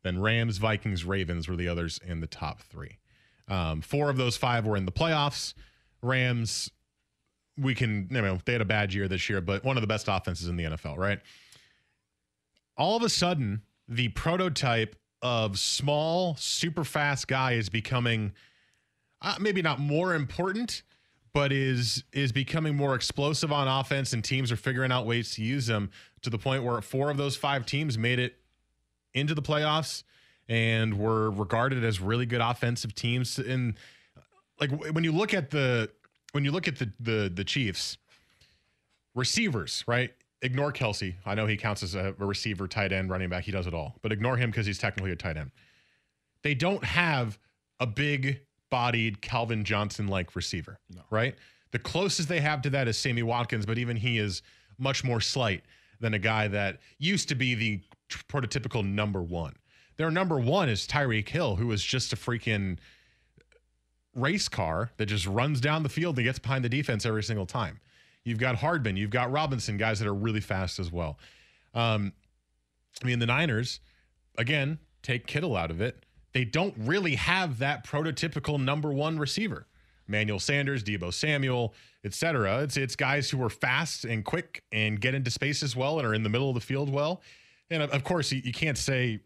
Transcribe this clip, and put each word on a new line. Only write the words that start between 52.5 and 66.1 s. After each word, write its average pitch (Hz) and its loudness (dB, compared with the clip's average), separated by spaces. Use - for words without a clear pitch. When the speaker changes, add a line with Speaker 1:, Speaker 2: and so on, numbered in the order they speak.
Speaker 1:
to 143 0
that 135 2
is 113 0
Sammy 120 0
Watkins, 117 0
but 113 -2
even 120 -2
he 113 0
is 101 -2
much 131 0
more 120 2
slight 104 0
than 113 0
a 107 0
guy 107 2
that 98 -2
used 175 0
to 151 0
be 123 0
the 107 0
t-, - -8
prototypical 117 -2
number 98 0
one. 85 -6
Their 160 0
number 170 2
one 147 4
is 107 0
Tyreek 120 2
Hill, 143 0
who 113 0
is 107 0
just - -2
a - -2
freaking 104 -2
race 139 2
car 92 0
that 107 -2
just 98 0
runs 123 2
down 151 2
the 147 0
field 160 0